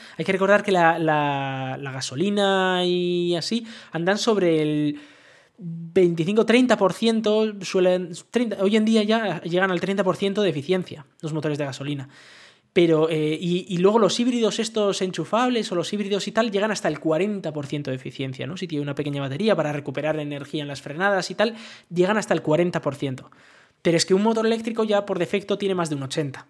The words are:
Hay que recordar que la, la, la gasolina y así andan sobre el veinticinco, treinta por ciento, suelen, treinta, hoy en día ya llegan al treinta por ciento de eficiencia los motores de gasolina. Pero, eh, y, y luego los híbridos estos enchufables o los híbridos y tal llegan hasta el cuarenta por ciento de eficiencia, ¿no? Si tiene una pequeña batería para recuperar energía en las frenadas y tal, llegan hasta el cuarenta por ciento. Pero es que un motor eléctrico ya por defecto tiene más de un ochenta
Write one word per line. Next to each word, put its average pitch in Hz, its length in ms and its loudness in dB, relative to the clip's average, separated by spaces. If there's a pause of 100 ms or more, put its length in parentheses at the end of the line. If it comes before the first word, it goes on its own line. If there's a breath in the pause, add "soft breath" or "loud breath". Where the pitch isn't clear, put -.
(160 loud breath)
Hay 160 80 -4
que 190 80 -2
recordar 196 300 4
que 208 100 0
la, 170 260 6
la, 139 800 0
la 139 140 -10
gasolina 185 880 0
y 175 540 0
así 226 300 -4 (260 loud breath)
andan 175 240 0
sobre 185 460 2
el 147 380 0 (560 loud breath)
veinticinco, 170 880 2
treinta 226 320 4
por 185 160 4
ciento, 220 640 0 (100)
suelen, 180 460 2 (220)
treinta, 233 280 0
hoy 202 160 2
en 220 80 4
día 220 200 4
ya 214 380 0
llegan 180 280 2
al 175 100 0
treinta 196 220 0
por 180 140 0
ciento 196 260 0
de 190 80 2
eficiencia 151 560 -4 (140)
los 151 120 -8
motores 151 260 -2
de 147 60 -2
gasolina. 139 440 -8 (640 loud breath)
Pero, 160 360 6
eh, 156 320 0
y, 180 280 -2
y 180 100 -4
luego 208 220 6
los - 180 4
híbridos 233 400 0
estos 214 420 0
enchufables 208 680 -2
o 180 60 -2
los 165 160 -2
híbridos 202 340 -2
y 202 60 -8
tal 226 180 0
llegan 202 220 0
hasta 185 160 -4
el 151 100 -4
cuarenta 170 540 -2
por 147 140 -8
ciento 143 240 -6
de 131 60 -4
eficiencia, 131 520 -10
¿no? 151 80 -10
Si 185 100 -8
tiene 151 160 -4
una 143 140 -6
pequeña 143 240 -4
batería 143 340 0
para 151 180 0
recuperar 147 460 -4
energía 143 440 -8
en 143 60 -8
las 139 140 -10
frenadas 180 480 -2
y 175 60 -12
tal, 220 180 0 (340 loud breath)
llegan 180 280 2
hasta 190 180 0
el 156 80 -2
cuarenta 165 400 2
por 139 140 -4
ciento. 131 340 -8 (500 soft breath)
Pero 170 160 4
es 160 80 2
que 185 100 2
un 202 100 4
motor 220 200 2
eléctrico 226 380 0
ya 202 240 0
por 180 140 -2
defecto 196 360 -2
tiene 196 200 0
más 170 120 0
de 151 60 -4
un 139 80 -4
ochenta 135 480 -6